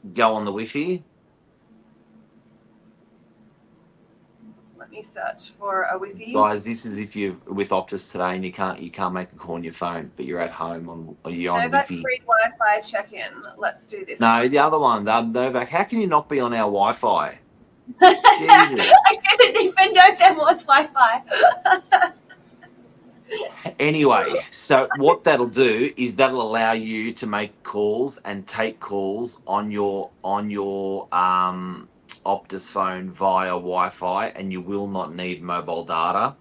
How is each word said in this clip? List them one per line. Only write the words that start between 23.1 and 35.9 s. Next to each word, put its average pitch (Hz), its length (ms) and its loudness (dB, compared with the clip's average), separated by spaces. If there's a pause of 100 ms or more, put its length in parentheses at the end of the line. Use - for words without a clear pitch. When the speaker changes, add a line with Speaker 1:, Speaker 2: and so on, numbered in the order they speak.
Speaker 1:
Anyway, 143 720 2
so 135 360 0 (100)
what 160 260 2
that'll 131 240 2
do 117 500 0
is 120 180 -4
that'll 127 260 2
allow 113 320 -2
you 113 400 -6
to - 140 -12
make 104 360 -8
calls 107 600 -2
and 101 220 -12
take 113 320 -12
calls 101 680 -8
on 104 240 -4
your, 101 380 -4 (140)
on 104 260 -6
your, 98 640 -6
um, 92 720 -4 (380)
Optus 95 440 -8
phone 92 400 -4
via 92 400 -2
Wi-Fi, 90 800 -4
and 95 240 -10
you 92 100 -8
will 101 260 -6
not 92 280 -8
need 90 260 -8
mobile 85 420 -6
data 90 580 -4